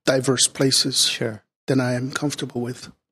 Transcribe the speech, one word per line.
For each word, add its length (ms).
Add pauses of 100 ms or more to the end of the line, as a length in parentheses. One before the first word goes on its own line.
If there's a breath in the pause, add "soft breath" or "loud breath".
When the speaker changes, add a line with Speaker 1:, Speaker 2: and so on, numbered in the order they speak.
Speaker 1:
diverse 420
places 600
Speaker 2:
Sure. 360 (240)
Speaker 1:
than 120
I 140
am 180
comfortable 500
with. 300 (200)